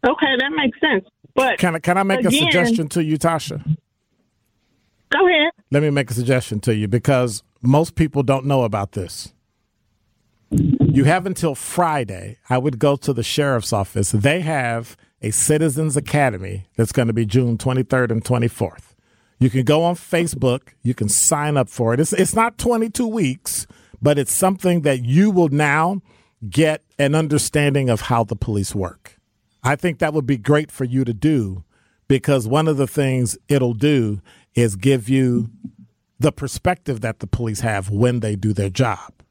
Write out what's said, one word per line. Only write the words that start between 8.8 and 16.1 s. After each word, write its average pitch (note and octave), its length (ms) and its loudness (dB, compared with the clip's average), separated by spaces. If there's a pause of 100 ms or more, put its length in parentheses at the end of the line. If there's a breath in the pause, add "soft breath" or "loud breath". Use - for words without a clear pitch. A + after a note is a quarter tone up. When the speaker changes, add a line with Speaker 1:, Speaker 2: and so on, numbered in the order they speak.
Speaker 2:
this. - 400 -10 (1160)
You - 540 2
have F3+ 220 2
until E3+ 280 -4
Friday. A2+ 840 -4 (100)
I B2+ 100 2
would B2+ 220 -2
go C#3+ 160 2
to - 160 -4
the A#2 100 -2
sheriff's C3+ 500 -2
office. G2+ 380 -2
They C#3 300 2
have B2 560 -4 (260)
a A2 80 -4
Citizens D3+ 680 0
Academy G2 720 -2 (100)